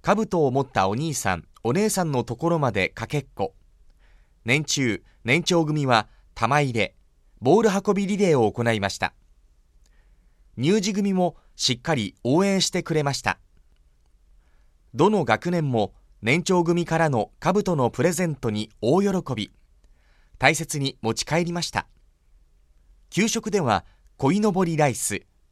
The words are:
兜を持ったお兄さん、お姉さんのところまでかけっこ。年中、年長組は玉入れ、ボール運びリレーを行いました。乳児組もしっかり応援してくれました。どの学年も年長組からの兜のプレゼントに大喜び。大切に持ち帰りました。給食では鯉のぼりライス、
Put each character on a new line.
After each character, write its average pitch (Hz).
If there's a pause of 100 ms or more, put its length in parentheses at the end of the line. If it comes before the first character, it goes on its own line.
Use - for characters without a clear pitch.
兜 190
を 127
持 135
っ 127
た 95
お 104
兄 147
さ 95
ん、 80 (180)
お 120
姉 208
さ 190
ん 156
の 123
と 123
こ 165
ろ 170
ま 131
で 95
か -
け 147
っ 135
こ。 - (920)
年 143
中、 127 (200)
年 151
長 170
組 151
は 113 (280)
玉 135
入 131
れ、 107 (460)
ボ 147
ー 226
ル 214
運 196
び 196
リ 190
レ 180
ー 131
を 107
行 117
い 110
ま 98
し -
た。 - (1500)
乳 180
児 196
組 196
も 180 (180)
し -
っ 123
か 165
り 104
応 156
援 196
し -
て 175
く 165
れ 151
ま 143
し -
た。 - (1500)
ど 151
の 196
学 113
年 160
も 107 (280)
年 139
長 180
組 170
か 165
ら 160
の 113
兜 175
の 123
プ -
レ 175
ゼ 175
ン 156
ト 117
に 107 (100)
大 180
喜 185
び。 107 (880)
大 151
切 151
に 139
持 113
ち -
帰 165
り 170
ま 175
し -
た。 - (1200)
給 214
食 -
で 202
は 113 (320)
鯉 185
の 208
ぼ 185
り 165
ラ 151
イ 117
ス、 - (300)